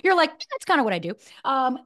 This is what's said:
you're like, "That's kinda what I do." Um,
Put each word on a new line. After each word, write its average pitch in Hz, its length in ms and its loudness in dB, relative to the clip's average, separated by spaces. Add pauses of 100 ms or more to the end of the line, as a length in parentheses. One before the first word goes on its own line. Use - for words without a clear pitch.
you're 370 100 4
like, 320 160 4
"That's - 340 -12
kinda 302 200 2
what 214 80 0
I 175 80 -2
do." 170 140 -8 (300)
Um, 262 420 0